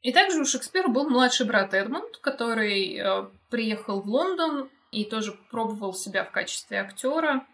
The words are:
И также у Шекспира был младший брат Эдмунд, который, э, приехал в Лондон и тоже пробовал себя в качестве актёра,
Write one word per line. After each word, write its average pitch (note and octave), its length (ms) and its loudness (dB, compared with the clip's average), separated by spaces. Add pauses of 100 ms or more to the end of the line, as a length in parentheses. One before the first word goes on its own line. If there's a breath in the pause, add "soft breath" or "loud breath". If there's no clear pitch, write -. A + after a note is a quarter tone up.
И B3 100 -2
также F#4 280 6
у C#4 60 2
Шекспира F#4 420 0
был C4+ 220 2
младший B3 360 4
брат G3 280 2
Эдмунд, B3+ 440 -2
который, A3 800 0
э, G3 320 -2 (200)
приехал G#3+ 520 -2
в G3+ 60 -8
Лондон D#4 640 0 (220)
и G#3 140 -2
тоже G#3+ 260 -4 (180)
пробовал G#3 440 -4
себя F#3+ 300 -4
в - 80 -10
качестве - 480 -4
актёра, C4+ 760 0